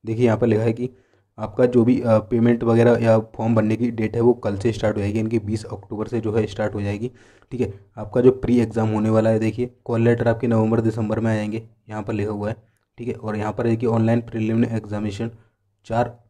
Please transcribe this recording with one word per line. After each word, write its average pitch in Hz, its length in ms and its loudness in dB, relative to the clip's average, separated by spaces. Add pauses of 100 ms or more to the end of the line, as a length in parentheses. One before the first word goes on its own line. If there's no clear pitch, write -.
देखिए, 113 180 0
यहाँ 110 140 4
पर 120 80 2
लिखा 110 160 2
है 120 100 0
कि 123 180 -6 (480)
आपका 110 280 0
जो 120 180 4
भी, 120 160 4
अ, 110 180 4
पेमेंट 117 460 2
वगैरह 117 400 4
या 113 140 6
फॉर्म 113 360 -2
भरने 110 220 2
की 120 140 -2
डेट 107 240 -4
है, 117 60 -2
वो 120 120 6
कल 107 240 -2
से 110 160 0
स्टार्ट 107 240 -2
हो 107 40 -2
जाएगी, 104 180 -2
यानी 110 120 -2
कि 117 80 0
बीस 104 260 -4
अक्टूबर 107 420 -10
से 117 140 -4
जो 110 120 -4
है 107 140 0
स्टार्ट 104 280 -6
हो 104 80 -4
जाएगी। 104 280 -6 (420)
ठीक 123 80 -8
है, 107 140 -2 (220)
आपका 117 240 -4
जो 127 100 8
प्री 120 300 0
एग्जाम 110 280 -2
होने 107 220 0
वाला 110 200 2
है, 110 80 2
देखिए, 110 320 -4 (140)
कॉल 117 160 -4
लेटर 120 280 2
आपके 113 180 -2
नवंबर 110 340 2
दिसंबर 110 400 -2
में 113 120 0
आ - 20 0
जाएंगे, 107 340 -6 (200)
यहाँ 107 140 -10
पर 120 100 -6
लिखा 107 180 -4
हुआ 104 180 -6
है। - 80 -6 (420)
ठीक 120 100 -8
है, 113 60 -6
और 107 220 -8
यहाँ 107 160 -4
पर 117 140 -4
देखिए, 113 220 0
ऑनलाइन 113 320 2
प्रीलिमिनरी 113 560 -2
एग्जामिनेशन 104 540 -6 (540)
चार - 460 -4